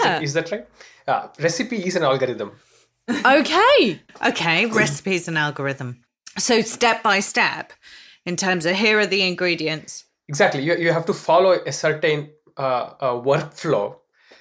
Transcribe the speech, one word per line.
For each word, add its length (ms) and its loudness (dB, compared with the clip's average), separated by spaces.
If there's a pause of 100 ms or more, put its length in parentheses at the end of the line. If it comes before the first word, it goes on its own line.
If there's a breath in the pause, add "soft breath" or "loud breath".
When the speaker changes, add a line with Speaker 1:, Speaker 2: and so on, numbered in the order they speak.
Speaker 1:
that, 200 0
is 120 -4
that 180 -2
right? 140 -8 (420 loud breath)
Uh, 200 -2 (120)
recipe 360 -2 (100)
is 100 -2
an 60 0
algorithm. 500 0 (720 soft breath)
Speaker 2:
Okay. 760 4 (260)
Speaker 3:
Okay, 400 0
recipe 480 0
is 140 -4
an 80 -6
algorithm. 680 -4 (360)
So 240 2
step 420 0
by 160 4
step, 520 -2 (540 loud breath)
in 100 -4
terms 300 -2
of, 100 2
"Here 220 2
are 80 2
the 160 0
ingredients"? 840 -4 (240)
Speaker 1:
Exactly. 340 2
You, 140 0
you 160 0
have 140 -2
to 80 0
follow 380 4
a 200 -2
certain, 580 -2 (280)
uh, 320 -4 (100)
uh, 120 -2 (180)
workflow 680 -2 (440 soft breath)